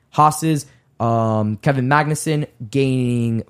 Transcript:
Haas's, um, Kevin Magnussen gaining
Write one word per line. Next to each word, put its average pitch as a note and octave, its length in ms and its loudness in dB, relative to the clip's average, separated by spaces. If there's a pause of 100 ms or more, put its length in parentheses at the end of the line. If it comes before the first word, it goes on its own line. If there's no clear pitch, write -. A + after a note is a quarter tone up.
(100)
Haas's, D3+ 560 2 (340)
um, A2 560 0
Kevin C3 320 0
Magnussen D3+ 580 0 (240)
gaining A#2+ 800 0